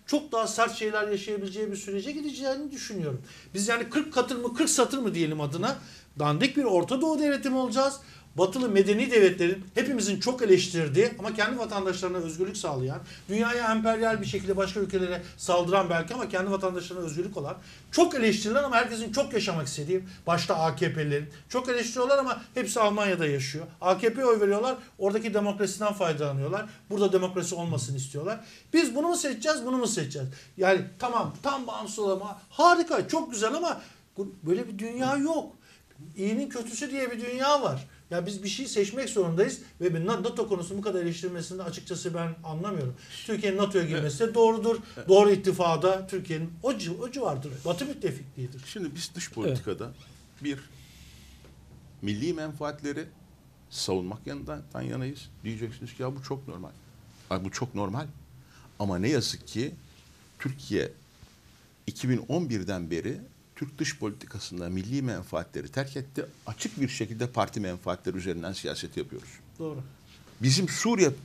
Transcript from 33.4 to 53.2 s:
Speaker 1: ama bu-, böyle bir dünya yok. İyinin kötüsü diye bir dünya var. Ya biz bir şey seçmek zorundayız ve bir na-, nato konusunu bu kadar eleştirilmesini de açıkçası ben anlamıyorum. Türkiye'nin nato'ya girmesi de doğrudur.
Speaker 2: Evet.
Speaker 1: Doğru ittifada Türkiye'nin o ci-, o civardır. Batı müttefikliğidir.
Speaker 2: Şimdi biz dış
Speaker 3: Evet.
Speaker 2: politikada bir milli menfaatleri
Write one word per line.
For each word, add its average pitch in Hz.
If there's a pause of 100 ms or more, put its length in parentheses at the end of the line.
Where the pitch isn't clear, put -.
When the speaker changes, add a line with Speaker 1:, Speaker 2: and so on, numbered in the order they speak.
Speaker 1:
ama 330 (360)
bu-, 196
böyle 190
bir 196
dünya 247
yok. 294 (600)
İyinin 220
kötüsü 240
diye 262
bir 226
dünya 262
var. 135 (220)
Ya 175
biz 202
bir 202
şey 262
seçmek 214
zorundayız 190 (220)
ve 165
bir 165
na-, 202
nato 233
konusunu 185
bu 196
kadar 190
eleştirilmesini 175
de 190
açıkçası 170
ben 170 (100)
anlamıyorum. 160 (320)
Türkiye'nin 208
nato'ya 196
girmesi 151
de 226
doğrudur. 226 (200)
Speaker 2:
Evet. 123
Speaker 1:
Doğru 202
ittifada 180
Türkiye'nin 165 (100)
o 262
ci-, 185
o 240
civardır. 156 (120)
Batı 170
müttefikliğidir. 131
Speaker 2:
Şimdi 180
biz 165
dış 175
Speaker 3:
Evet. -
Speaker 2:
politikada 113 (480)
bir 139 (1400)
milli 104
menfaatleri 151 (640)